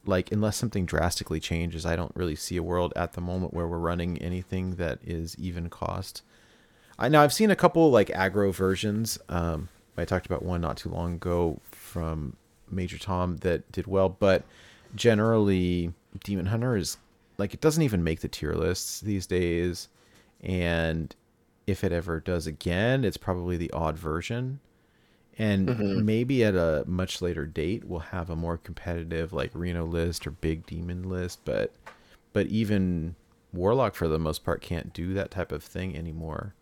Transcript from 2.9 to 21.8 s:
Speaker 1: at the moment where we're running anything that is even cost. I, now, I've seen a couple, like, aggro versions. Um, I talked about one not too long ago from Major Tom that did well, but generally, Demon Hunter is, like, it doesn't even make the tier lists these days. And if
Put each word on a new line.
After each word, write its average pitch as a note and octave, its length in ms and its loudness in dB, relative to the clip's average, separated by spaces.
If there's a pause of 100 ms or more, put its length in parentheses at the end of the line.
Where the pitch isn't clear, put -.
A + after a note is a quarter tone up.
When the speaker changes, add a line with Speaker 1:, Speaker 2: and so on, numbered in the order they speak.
Speaker 1:
at E2+ 180 -2
the F2+ 80 -8
moment F2+ 320 -4
where E2+ 140 -2
we're E2+ 100 -4
running E2+ 420 -2
anything F#2 580 -4
that E2+ 280 -2
is E2 320 -6
even F2 320 -6
cost. - 540 -8 (760)
I, A#2+ 100 0
now, D3+ 140 8
I've D3 120 8
seen G#3+ 180 4
a F3+ 40 8
couple, E3 360 8
like, G#2+ 180 8
aggro F#2+ 440 2
versions. G2+ 680 0 (100)
Um, E2 400 -2 (260)
I E2+ 100 -2
talked F#2 200 0
about F2 180 -2
one F2 180 -2
not D#2+ 160 -2
too - 120 -8
long E2+ 260 -4
ago F2 440 0 (100)
from D#2+ 680 -6 (360)
Major F2+ 260 -4
Tom F2+ 400 -2
that - 340 -2
did F2+ 140 -4
well, F#2+ 240 4
but F#2+ 340 4 (520)
generally, G2+ 960 4 (300)
Demon G2 240 -2
Hunter A#2 300 0
is, - 200 -2 (400)
like, G2+ 160 -2
it - 80 -10
doesn't D#3 220 4
even G#2 200 2
make E2 180 0
the - 60 -6
tier D2+ 260 -4
lists E2+ 480 -2
these G2+ 260 -2
days. F2 600 0 (520)
And E2 720 0 (500)
if G2 180 0